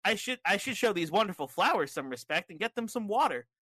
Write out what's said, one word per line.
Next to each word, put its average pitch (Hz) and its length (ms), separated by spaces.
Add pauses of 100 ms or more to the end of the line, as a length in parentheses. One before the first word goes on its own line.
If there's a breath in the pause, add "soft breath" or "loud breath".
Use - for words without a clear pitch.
I 208 80
should, 240 320
I 190 120
should 214 200
show 226 160
these 170 160
wonderful 185 380
flowers 190 440
some 135 200
respect 156 400
and 156 80
get 226 160
them 233 120
some 220 200
water." 208 400 (140)